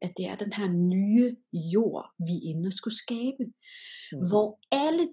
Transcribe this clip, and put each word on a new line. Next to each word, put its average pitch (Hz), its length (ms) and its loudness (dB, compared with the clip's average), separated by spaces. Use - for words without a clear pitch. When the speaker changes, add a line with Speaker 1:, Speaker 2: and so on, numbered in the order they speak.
Speaker 1:
at 180 160 -6
det 185 140 -4
er 185 40 -6
den 202 180 -6
her 202 160 -2
nye 220 420 4
jord, 214 320 2
vi 175 100 0
er - 140 -6
inde 165 160 -2
at 190 120 -4
skulle 220 260 -6
skabe. 247 380 -4
Speaker 2:
Mhm. 151 180 -2
Speaker 1:
Hvor 208 180 4
alle 330 280 4